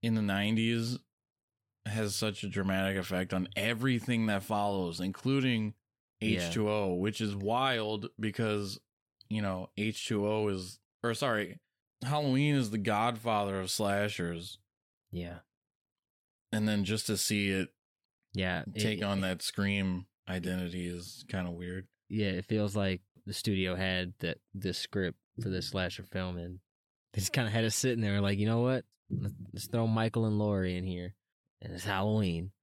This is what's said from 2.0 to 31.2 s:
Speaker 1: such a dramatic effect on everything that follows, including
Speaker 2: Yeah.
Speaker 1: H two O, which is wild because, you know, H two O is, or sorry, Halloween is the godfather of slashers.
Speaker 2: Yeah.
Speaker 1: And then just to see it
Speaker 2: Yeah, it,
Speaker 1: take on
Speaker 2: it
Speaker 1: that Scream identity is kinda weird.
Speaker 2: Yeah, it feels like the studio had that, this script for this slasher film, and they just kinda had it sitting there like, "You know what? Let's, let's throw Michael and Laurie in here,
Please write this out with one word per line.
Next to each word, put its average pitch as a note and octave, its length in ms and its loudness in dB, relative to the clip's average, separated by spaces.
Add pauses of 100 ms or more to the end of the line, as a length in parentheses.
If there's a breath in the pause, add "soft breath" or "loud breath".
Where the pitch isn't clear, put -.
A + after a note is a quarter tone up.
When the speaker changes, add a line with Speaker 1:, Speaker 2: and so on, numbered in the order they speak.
Speaker 1:
such G#2+ 300 -2
a G2+ 40 -4
dramatic F#2+ 480 2
effect F#2 380 -2
on F#2 220 0
everything A2+ 680 0
that G2+ 160 0
follows, G2 580 0
including A2+ 760 0 (460)
Speaker 2:
Yeah. F#2 280 2
Speaker 1:
H E2 60 -2
two G#2 160 2
O, G2+ 240 2
which G2+ 260 0
is G2+ 160 0
wild A2 720 0 (120)
because, G#2 580 0 (500)
you A2 140 0
know, F#2+ 340 -4
H G#2+ 300 -2
two G#2 200 0
O G#2+ 220 2
is, F#2+ 300 -4 (240)
or A#2 120 0
sorry, G#2+ 440 -2 (460)
Halloween C#3+ 500 4
is B2 160 2
the A2 80 -2
godfather G#2+ 840 2
of F#2 100 -4
slashers. G2+ 880 0 (520)
Speaker 2:
Yeah. F2 300 -8 (1120)
Speaker 1:
And G#2+ 160 2
then G#2 160 4
just G#2+ 240 0
to G#2 80 2
see G2+ 340 2
it F#2+ 180 0 (680)
Speaker 2:
Yeah, F2+ 280 0 (120)
it, A2 60 -6
Speaker 1:
take G#2+ 240 0
on G2+ 140 0
Speaker 2:
it - 40 0
Speaker 1:
that F#2 200 -2
Scream G2 640 0 (220)
identity F#2 580 -4
is F2 420 -10
kinda F2+ 220 -4
weird. F2+ 380 -8 (220)
Speaker 2:
Yeah, G#2 180 0
it F#2 160 -2
feels G#2 320 0
like F#2+ 240 0 (240)
the G2+ 80 -8
studio F#2+ 420 0
had F#2 440 0
that, E2 200 -4 (160)
this F#2 240 -4
script F#2 400 -2 (240)
for A2 60 -4
this F2+ 200 -2
slasher F#2 340 -4
film, F#2 340 -4
and F2 220 -8 (560)
they G2+ 60 0
just F#2+ 120 0
kinda A#2 180 2
had A2+ 140 4
it A2+ 60 4
sitting A#2 320 2
there G2+ 180 2
like, G2+ 180 4
"You G#2 80 2
know A2+ 140 4
what? B2+ 240 2 (260)
Let's, G2 240 -2 (200)
let's G#2 140 -8
throw A2+ 180 2
Michael A2+ 400 2
and G#2+ 120 4
Laurie F#2+ 380 2
in F2+ 80 -2
here, F2+ 300 -4 (480)